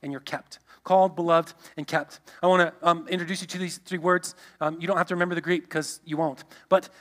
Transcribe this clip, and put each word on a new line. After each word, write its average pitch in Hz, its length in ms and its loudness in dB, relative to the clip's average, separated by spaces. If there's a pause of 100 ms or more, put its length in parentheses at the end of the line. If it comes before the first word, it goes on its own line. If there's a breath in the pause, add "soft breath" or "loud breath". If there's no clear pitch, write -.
and 143 80 -8
you're 135 100 -10
kept. - 380 -12 (240 soft breath)
Called, 190 320 4
beloved, 165 400 2 (220 loud breath)
and 151 100 -10
kept. - 320 -4 (240 loud breath)
I - 20 2
wanna, 180 260 4 (120)
um, 170 240 2
introduce 180 340 -6
you 180 60 -12
to - 100 -10
these 180 220 -8
three - 180 -8
words. 180 380 0 (260 soft breath)
Um, 156 180 -4
you 165 60 -8
don't 185 120 0
have 170 100 0
to 185 80 -4
remember 175 180 0
the 170 80 -2
Greek 170 260 -2
'cause - 380 -6
you 151 100 -8
won't. 151 280 -4 (260 soft breath)
But 185 200 2 (120)